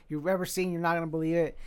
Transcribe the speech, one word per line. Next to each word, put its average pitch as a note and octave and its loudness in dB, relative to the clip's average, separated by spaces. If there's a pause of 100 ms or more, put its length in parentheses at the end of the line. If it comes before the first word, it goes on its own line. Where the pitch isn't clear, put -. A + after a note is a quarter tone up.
you've D3+ -4
ever F#3 2
seen. F3+ -2
You're E3+ -2
not E3+ 2
gonna E3 -2
believe D#3+ 0
it." D#3+ 2